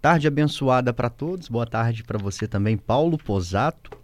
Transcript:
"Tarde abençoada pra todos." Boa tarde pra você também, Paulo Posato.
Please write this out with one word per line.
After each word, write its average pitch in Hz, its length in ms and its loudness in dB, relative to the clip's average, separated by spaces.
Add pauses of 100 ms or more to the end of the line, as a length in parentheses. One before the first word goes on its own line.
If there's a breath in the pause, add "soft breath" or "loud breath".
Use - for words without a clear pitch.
"Tarde 156 260 4
abençoada 131 640 2
pra 120 160 -2
todos." 170 380 -8
Boa 117 180 -2
tarde 117 380 -2
pra - 160 -6
você 101 280 -4
também, 104 300 0
Paulo 151 400 0
Posato. 98 760 -2 (120)